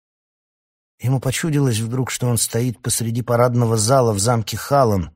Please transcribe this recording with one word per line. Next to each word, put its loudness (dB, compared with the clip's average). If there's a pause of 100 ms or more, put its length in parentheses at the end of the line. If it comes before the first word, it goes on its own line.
(1040)
Ему 0
почудилось 0
вдруг, -4
что -4
он 0
стоит -4
посреди -4
парадного 2
зала 2
в -2
замке -2
Халан, 0